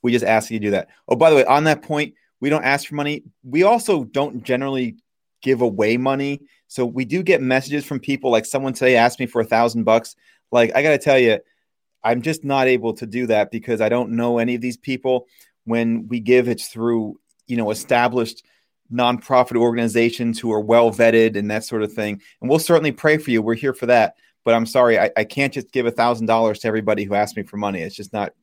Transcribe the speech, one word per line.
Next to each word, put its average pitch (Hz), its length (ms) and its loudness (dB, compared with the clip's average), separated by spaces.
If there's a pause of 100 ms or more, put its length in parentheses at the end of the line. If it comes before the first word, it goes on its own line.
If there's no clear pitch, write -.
We 123 100 0
just 117 140 0
ask 110 240 2
you 113 80 -6
to 104 80 -6
do 101 60 0
that. 98 160 -2 (200)
Oh, 120 80 2
by 160 140 6
the 156 60 6
way, 135 100 6
on 147 200 2
that 151 180 0
point, 147 320 -6 (240)
we 135 100 -4
don't 151 160 0
ask 139 220 -2
for 147 80 -12
money. 147 260 -6 (220)
We 131 180 -2
also 208 440 2
don't 135 380 -4
generally 127 520 -4 (460)
give 127 200 0
away 110 360 0
money. 139 440 -2 (260)
So 127 180 -4
we 120 200 -6
do 156 160 -4
get 165 200 2
messages 135 440 -2
from 139 140 -6
people, 135 320 -4
like 113 140 2
someone 135 280 -6
today 127 220 2
asked 117 240 2
me 127 80 -6
for 117 140 -2
a 113 40 0
thousand 117 380 0
bucks. 113 320 0 (360)
Like, 117 220 2
I 135 80 2
gotta 147 160 2
tell 135 220 2
you, 113 200 4 (640)
I'm 233 180 0
just 156 220 -6
not 135 240 0
able 117 280 0
to 120 100 -12
do 117 220 -6
that 107 240 0
because 113 300 -4
I 110 80 2
don't 117 220 -2
know 117 280 0
any 123 160 -2
of 117 60 -6
these 123 140 -6
people. 127 520 -4 (360)
When 113 440 -2
we 120 120 -6
give, 123 280 4
it's 117 200 -6
through, 113 520 -4 (280)
you 120 100 -6
know, 107 120 -2
established 120 720 -2 (480)
nonprofit 123 680 0
organizations 117 840 0
who 113 120 -4
are 107 80 0
well 117 320 4
vetted 113 440 4
and 104 160 -4
that 110 120 -4
sort 110 200 -4
of 104 100 -6
thing. 104 260 -6 (220)
And 123 80 -6
we'll 156 100 4
certainly 160 320 2
pray 151 260 0
for 151 140 -8
you. 113 100 2
We're 113 120 -2
here 123 200 -4
for - 120 -8
that. 117 300 2 (280)
But 117 120 2
I'm 113 100 0
sorry, 117 340 4
I, 104 160 2
I 110 80 0
can't 139 300 -4
just - 180 -10
give 123 140 -2
a 117 60 0
thousand 117 340 0
dollars 113 340 2
to - 80 -6
everybody 107 360 -2
who 98 100 -6
asks 107 240 -2
me 101 60 -10
for - 140 -14
money. 98 240 -4
It's - 140 -10
just 101 160 -16
not 101 320 -6